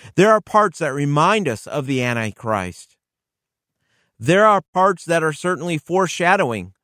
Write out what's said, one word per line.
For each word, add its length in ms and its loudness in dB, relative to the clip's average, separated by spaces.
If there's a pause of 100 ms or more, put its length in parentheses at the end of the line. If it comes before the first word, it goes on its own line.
(160)
There 160 6
are 100 4
parts 380 0
that 100 -4
remind 580 0
us 200 -6
of 180 -6
the 180 -2
Antichrist. 960 -6 (1200)
There 280 2
are 180 4 (100)
parts 320 0
that 180 0
are 100 -2
certainly 440 -6
foreshadowing 960 -2 (100)